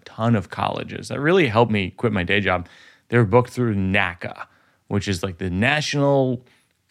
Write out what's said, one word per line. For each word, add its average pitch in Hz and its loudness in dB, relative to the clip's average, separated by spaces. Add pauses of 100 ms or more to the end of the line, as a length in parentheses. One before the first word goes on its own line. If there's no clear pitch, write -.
ton 117 0
of 95 0
colleges - -6
that 123 -8
really 165 2
helped 113 4
me 98 0
quit 110 -2
my 90 0
day 95 0
job. 92 0 (440)
They 117 2
were 117 4
booked 120 4
through 120 -2
naca, 95 -2 (400)
which 101 -2
is, 95 -2
like, 95 -6
the 92 -6
National 135 0 (480)